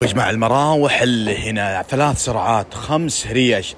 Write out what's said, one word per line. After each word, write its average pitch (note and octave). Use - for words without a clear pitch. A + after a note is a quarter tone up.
يا A#2+
جماعة G2+
المراوح C#3
اللي A2
هنا G2+
ثلاث C3+
سرعات، A2
خمس D#3
ريش، A2+